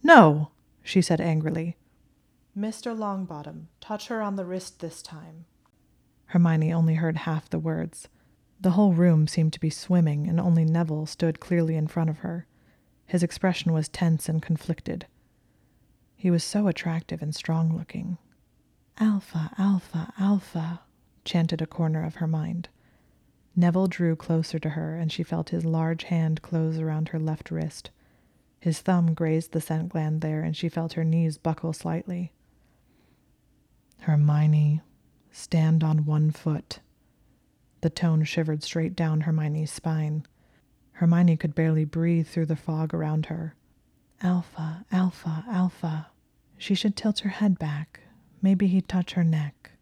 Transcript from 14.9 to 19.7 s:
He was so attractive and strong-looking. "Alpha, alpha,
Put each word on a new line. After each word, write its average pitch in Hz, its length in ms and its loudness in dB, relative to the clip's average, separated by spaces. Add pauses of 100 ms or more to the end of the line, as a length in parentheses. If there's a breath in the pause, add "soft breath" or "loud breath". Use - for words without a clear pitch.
He - 160 0
was 170 140 2
so 208 240 0
attractive 165 540 -4
and 156 120 -6
strong-looking. 165 840 -4 (800)
"Alpha, 196 580 -2
alpha, 190 640 -2